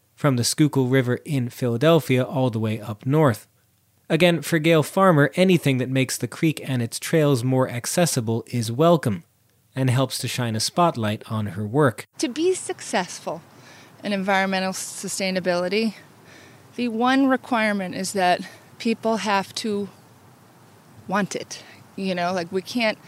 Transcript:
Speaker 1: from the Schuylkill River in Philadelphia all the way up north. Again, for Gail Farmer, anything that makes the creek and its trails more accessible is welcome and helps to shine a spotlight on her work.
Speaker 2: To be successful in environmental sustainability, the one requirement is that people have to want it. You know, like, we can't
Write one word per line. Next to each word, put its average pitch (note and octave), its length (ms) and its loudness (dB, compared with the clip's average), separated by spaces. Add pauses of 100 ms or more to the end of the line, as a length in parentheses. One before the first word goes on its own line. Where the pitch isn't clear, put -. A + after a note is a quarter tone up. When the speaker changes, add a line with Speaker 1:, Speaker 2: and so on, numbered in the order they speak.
(140)
Speaker 1:
from C#3 220 2
the A#2 80 0
Schuylkill C#3 420 2
River B2 380 2
in C3 260 -2
Philadelphia C3 760 2
all C3 240 -2
the A2 120 -2
way A2 200 -2
up G#2+ 240 -14
north. C#3 440 2 (600)
Again, E3 320 4
for D#3+ 180 -2
Gail D#3+ 240 4
Farmer, E3+ 520 4
anything E3+ 440 4
that B2+ 120 -2
makes C3 260 0
the B2 120 -4
creek - 340 -2
and B2+ 180 -2
its A#2 200 -6
trails C#3+ 420 2
more C3 260 2
accessible A#2 800 -2
is A#2 240 -4
welcome B2+ 540 2 (500)
and C3 160 0
helps B2+ 280 0
to B2+ 100 -6
shine A#2 260 -4
a A2 60 -2
spotlight A2+ 680 -2
on A2 160 -2
her G#2 200 -6
work. C3 400 0 (120)
Speaker 2:
To D#4+ 100 -2
be D#4+ 260 0
successful - 880 -6 (600)
in G3+ 100 -6
environmental F#3+ 600 0
sustainability, F#3 1200 -2 (840)
the A#3+ 120 -2
one B3+ 380 2
requirement A3 680 0
is F#3+ 180 -6
that F3+ 280 2 (380)
people A3+ 400 -2
have G3 380 -2
to G3+ 320 -4 (1200)
want F3+ 260 -2
it. - 280 -12 (340)
You F#3+ 180 -2
know, F3 180 -2
like, F3 180 -4
we F#3+ 100 -4
can't A3 480 -2